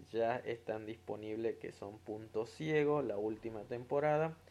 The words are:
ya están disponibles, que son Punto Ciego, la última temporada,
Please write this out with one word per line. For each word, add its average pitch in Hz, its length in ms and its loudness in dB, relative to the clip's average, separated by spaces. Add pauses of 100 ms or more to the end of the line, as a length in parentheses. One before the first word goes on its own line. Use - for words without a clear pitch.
(100)
ya 113 280 2
están 110 480 -4
disponibles, 107 680 -2
que - 140 -8
son 104 280 -10
Punto 110 480 -4
Ciego, 151 560 2
la 107 160 0
última 110 460 -2
temporada, 151 760 2 (120)